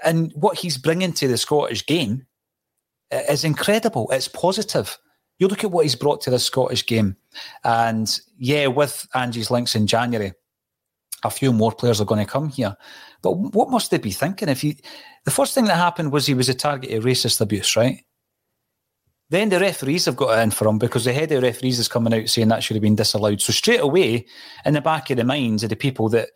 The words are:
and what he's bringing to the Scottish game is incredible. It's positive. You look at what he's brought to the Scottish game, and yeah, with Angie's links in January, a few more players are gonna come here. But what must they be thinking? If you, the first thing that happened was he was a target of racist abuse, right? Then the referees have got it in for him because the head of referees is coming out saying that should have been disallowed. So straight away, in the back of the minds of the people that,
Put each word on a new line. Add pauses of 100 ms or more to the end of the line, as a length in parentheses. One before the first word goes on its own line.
and
what
he's
bringing
to
the
Scottish
game (840)
is
incredible.
It's
positive. (400)
You
look
at
what
he's
brought
to
the
Scottish
game, (480)
and (160)
yeah,
with
Angie's
links
in
January, (880)
a
few
more
players
are
gonna
come
here. (460)
But
what
must
they
be
thinking?
If
you, (500)
the
first
thing
that
happened
was
he
was
a
target
of
racist
abuse,
right? (1300)
Then
the
referees
have
got
it
in
for
him
because
the
head
of
referees
is
coming
out
saying
that
should
have
been
disallowed.
So
straight
away, (380)
in
the
back
of
the
minds
of
the
people
that,